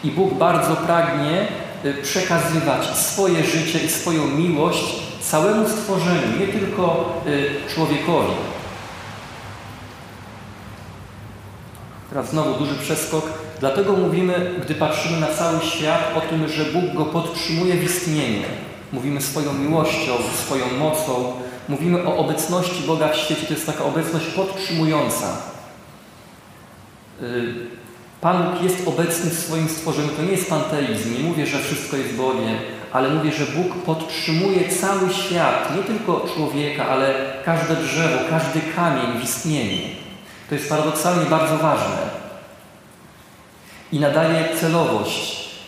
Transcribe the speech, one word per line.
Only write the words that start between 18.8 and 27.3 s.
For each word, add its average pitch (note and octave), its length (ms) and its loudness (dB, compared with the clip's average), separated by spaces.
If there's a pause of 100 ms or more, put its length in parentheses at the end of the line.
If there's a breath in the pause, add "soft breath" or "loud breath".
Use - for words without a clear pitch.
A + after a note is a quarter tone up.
Mówimy C#3+ 300 -2
swoją C#3+ 300 -2
miłością, C#3 600 2 (220)
swoją C3 300 -2 (140)
mocą. B2+ 540 0 (360 loud breath)
Mówimy E3+ 360 2
o - 120 2
obecności F3 680 0
Boga D#3 220 2
w D#3 80 2
świecie. - 300 0
To D#3 80 -2
jest - 120 -4
taka - 180 -2
obecność D#3+ 420 0
podtrzymująca. D#3+ 1000 0 (2000)
Y, A#2+ 320 -4 (680)